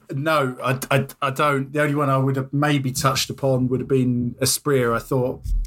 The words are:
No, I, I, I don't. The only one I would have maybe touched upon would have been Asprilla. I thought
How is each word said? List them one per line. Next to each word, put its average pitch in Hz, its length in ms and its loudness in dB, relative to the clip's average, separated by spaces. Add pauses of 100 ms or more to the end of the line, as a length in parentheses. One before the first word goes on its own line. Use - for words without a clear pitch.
(120)
No, 139 500 0
I, 127 160 0 (120)
I, 135 160 2 (140)
I 135 100 -2
don't. 135 420 0
The 147 100 0
only 147 140 0
one 147 140 0
I 135 60 4
would 135 200 2
have 135 160 -4
maybe 143 400 2
touched - 360 0
upon 127 400 0
would 127 120 0
have 131 80 -6
been 123 520 0
Asprilla. 123 560 2
I 113 40 -2
thought 131 420 -2 (240)